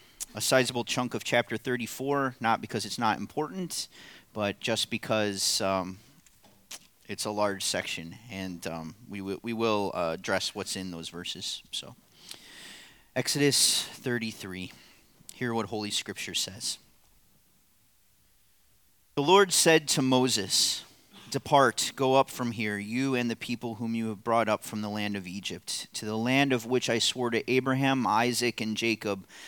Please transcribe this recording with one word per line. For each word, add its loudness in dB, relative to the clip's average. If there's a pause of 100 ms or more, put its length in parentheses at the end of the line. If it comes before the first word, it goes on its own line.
(340)
a -8
sizable 4
chunk -2
of -6
chapter 2
thirty-four, -2
not 2
because -4
it's -8
not 2
important, -6 (420)
but -2
just -2
because, 0
um, 0 (1120)
it's -6
a -2
large 2
section, -4 (160)
and, -8
um, -8 (140)
we -10
wi-, -6
we -6
will, 2
uh, 0
address -2
what's -6
in -6
those -10
verses. -10 (120)
So, -10 (1200)
Exodus 2
thirty-three. -6 (640)
Hear -2
what 0
Holy -6
Scripture -6
says. -4 (2500)
The 0
Lord 8
said 6
to 2
Moses, 2 (440)
"Depart, 4
go 4
up 6
from -4
here, -2
you -2
and 0
the -2
people -6
whom -4
you -2
have -6
brought 2
up 2
from -6
the -4
land -2
of -6
Egypt, -8
to -8
the -2
land 4
of 0
which 0
I 2
swore 0
to 0
Abraham, 2
Isaac, 2
and -2
Jacob, -2 (200)